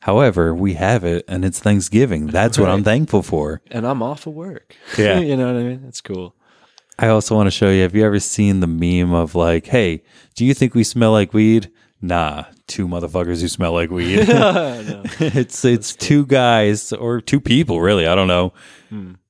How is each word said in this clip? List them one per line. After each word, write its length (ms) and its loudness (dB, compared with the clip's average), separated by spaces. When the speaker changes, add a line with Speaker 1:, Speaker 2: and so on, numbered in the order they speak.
Speaker 1:
However, 540 2
we 200 -2
have 280 0
it, 240 -2
and 160 -4
it's 160 -4
Thanksgiving. 680 0
That's 300 0
what 120 2
I'm 80 2
Speaker 2:
Right. 80 0
Speaker 1:
thankful 380 0
for. 460 -4
Speaker 2:
And 160 -8
I'm 160 -4
off 260 -8
of 60 -12
work. 420 -18
<laughs> 120 -14
Speaker 1:
Yeah. 220 2
Speaker 2:
You 160 0
know 180 0
what 60 -2
I 40 -2
mean? 240 -8
It's 140 -16
cool. 340 -12
Speaker 1:
I 120 0
also 260 2
wanna 160 4
show 180 2
you, 120 4
have 140 0
you 100 4
ever 140 2
seen 420 0
the 60 2
meme 460 0
of, 220 0
like, 320 0
"Hey, 360 0
do 100 -2
you 80 4
think 200 0
we 120 4
smell 260 2
like 220 2
weed?" 360 4
Nah, 420 -4
two 200 -6
motherfuckers 540 -4
who 60 -2
smell 260 -4
like 180 -2
weed. 360 0
Speaker 2:
<laughs> 0 -
No. 840 0
Speaker 1:
<laughs> 80 -8
It's, 460 -2
it's 260 0
Speaker 2:
That's 20 -
cool. 140 -10
Speaker 1:
two 200 4
guys 640 2
or 280 -4
two 200 0
people, 400 0
really, 260 2
I 80 2
don't 120 2
know, 260 2
Speaker 2:
Hmm. 240 -14